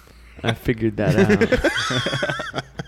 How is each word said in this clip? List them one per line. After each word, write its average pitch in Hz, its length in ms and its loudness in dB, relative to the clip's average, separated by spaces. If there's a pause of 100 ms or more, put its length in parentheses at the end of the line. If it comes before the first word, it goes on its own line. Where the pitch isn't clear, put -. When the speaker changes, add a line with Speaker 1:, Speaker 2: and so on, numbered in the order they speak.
(440)
Speaker 1:
I 117 100 0
figured 110 440 -2
that 104 180 2
out. - 1500 0
Speaker 2:
<laughs> - 100 -20 (140)